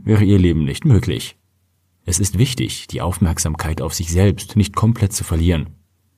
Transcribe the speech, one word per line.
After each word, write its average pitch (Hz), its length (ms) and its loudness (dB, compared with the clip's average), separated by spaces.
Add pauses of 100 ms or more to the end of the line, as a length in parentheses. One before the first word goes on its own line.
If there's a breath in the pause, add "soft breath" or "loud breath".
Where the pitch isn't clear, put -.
wäre 107 180 4
Ihr 98 160 4
Leben 80 240 4
nicht 69 220 -4
möglich. 92 520 0 (680)
Es 87 160 -2
ist 95 160 -2
wichtig, - 500 -2
die - 140 -10
Aufmerksamkeit 80 800 -2
auf 78 120 -6
sich 85 160 -6
selbst 92 460 0
nicht 104 220 2
komplett 110 340 2
zu - 140 -8
verlieren. 82 460 0 (460)